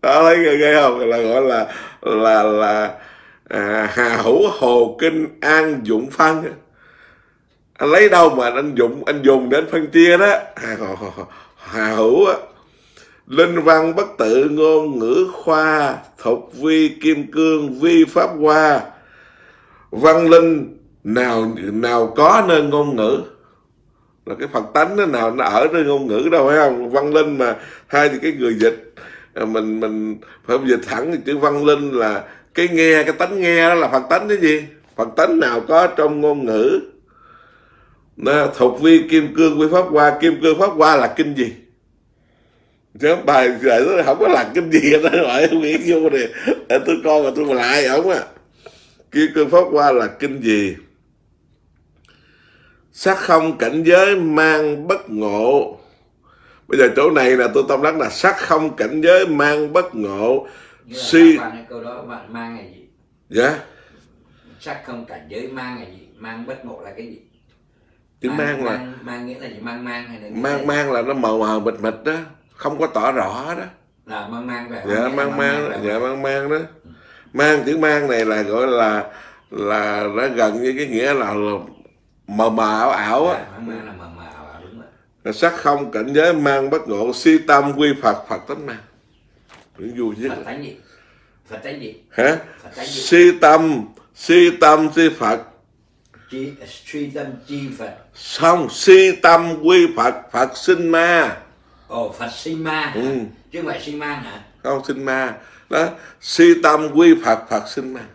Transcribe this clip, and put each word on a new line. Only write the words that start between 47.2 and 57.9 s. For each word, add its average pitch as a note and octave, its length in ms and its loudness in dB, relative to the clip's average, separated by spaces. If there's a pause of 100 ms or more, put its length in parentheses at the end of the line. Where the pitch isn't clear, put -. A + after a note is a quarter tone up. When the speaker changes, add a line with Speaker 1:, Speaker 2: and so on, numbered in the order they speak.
Speaker 1:
mà C3+ 120 0
tôi C#3+ 200 -2
lại C3 300 0
ổng D3 240 0
à. E3 100 0 (920)
Kim D#3 240 0
cương D3 140 0
pháp F3 220 6
hoa C#3+ 200 2
là A#2 160 0
kinh C#3 340 -8
gì? G#2 340 0 (2250)
Sắc F#3+ 240 -2
không D#3+ 400 0
cảnh C#3 260 -4
giới F#3+ 320 4
mang D#3 720 0
bất G3 220 -4
ngộ. G#2+ 680 -2 (880)
Bây - 120 -2
giờ B2+ 160 6
chỗ D3 160 2
này C3 260 2
là B2 160 2
tôi C#3 160 2
tâm C#3 120 0
đắc D#3 160 0